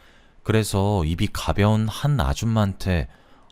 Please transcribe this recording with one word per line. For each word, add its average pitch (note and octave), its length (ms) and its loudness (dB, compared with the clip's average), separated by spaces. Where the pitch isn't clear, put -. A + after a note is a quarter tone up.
그래서 G#2 600 0
입이 E2+ 300 -2
가벼운 G#2+ 540 2
한 C#3+ 320 -2
아줌마한테 G#2 880 0